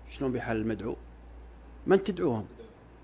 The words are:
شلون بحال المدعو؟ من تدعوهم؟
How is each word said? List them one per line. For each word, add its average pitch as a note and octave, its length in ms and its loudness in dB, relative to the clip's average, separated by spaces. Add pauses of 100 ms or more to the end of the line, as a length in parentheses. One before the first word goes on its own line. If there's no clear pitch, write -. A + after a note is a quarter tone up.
(100)
شلون C3+ 220 0
بحال A#2 240 0
المدعو؟ A2 400 0 (920)
من F#3+ 180 8
تدعوهم؟ D#3+ 420 2 (560)